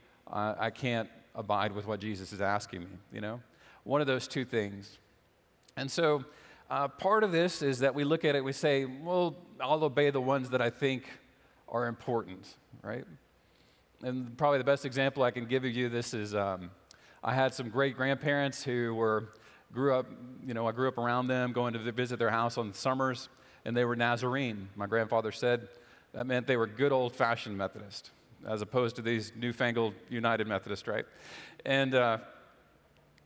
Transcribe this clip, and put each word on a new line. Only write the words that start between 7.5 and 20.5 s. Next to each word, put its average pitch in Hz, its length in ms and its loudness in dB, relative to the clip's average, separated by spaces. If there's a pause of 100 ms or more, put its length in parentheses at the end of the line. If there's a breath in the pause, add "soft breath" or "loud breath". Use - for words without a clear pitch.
is 135 180 2
that 131 140 4
we 147 120 0
look 156 180 2
at 147 120 4
it, 135 80 2
we 135 100 -2
say, 139 320 2
"Well, 165 500 0 (240)
I'll 147 240 2
obey 143 280 4
the 139 100 0
ones 131 300 0
that 127 100 4
I 120 80 4
think 131 400 -2 (580 soft breath)
are 120 200 0
important," 113 680 -4 (260)
right? 110 240 -8 (960 soft breath)
And 127 360 -6
probably 147 200 6
the 127 80 2
best 139 180 4
example 135 400 2
I 123 80 6
can 120 140 -4
give 127 180 0
you 123 240 0
this 117 260 -2
is, 104 220 -4
um, 95 360 -2 (520 loud breath)
I 117 100 0
had 131 200 2
some 120 160 -6
great 135 260 0
grandparents 139 640 0
who 120 320 -2
were, 110 360 2 (420 loud breath)
grew 131 240 2
up, 127 120 0 (380)
you 123 80 -6